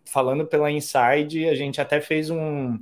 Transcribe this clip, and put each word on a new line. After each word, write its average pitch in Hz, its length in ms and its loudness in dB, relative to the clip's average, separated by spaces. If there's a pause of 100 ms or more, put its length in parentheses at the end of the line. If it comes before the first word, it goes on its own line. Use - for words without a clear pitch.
falando 135 420 0
pela 151 240 2
Inside, 147 800 2
a 156 60 2
gente 139 260 -4
até 147 200 0
fez 156 300 -2
um, 147 520 -2